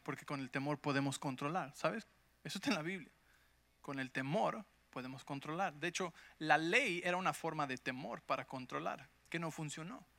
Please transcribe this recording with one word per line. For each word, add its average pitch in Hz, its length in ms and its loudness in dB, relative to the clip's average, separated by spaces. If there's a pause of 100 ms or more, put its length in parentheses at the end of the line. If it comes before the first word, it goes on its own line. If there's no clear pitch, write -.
Porque - 220 -6
con 143 140 -4
el 131 120 -4
temor 143 280 0
podemos 139 380 2
controlar, 147 580 -2
¿sabes? 202 320 0 (360)
Eso 190 160 -6
está - 100 0
en 214 60 6
la 156 80 -2
Biblia. 175 280 -4 (680)
Con 139 180 -6
el 131 120 -4
temor 175 540 2 (300)
podemos 127 300 -8
controlar. 151 480 -2
De 151 160 -2
hecho, 175 240 -2 (260)
la 156 180 8
ley 175 460 4
era 180 140 2
una 180 160 2
forma 156 340 0
de 127 100 -2
temor 127 440 -4
para 131 260 -2
controlar, 143 640 -6 (200)
que 170 100 -2
no 165 120 -2
funcionó. 160 540 -6 (140)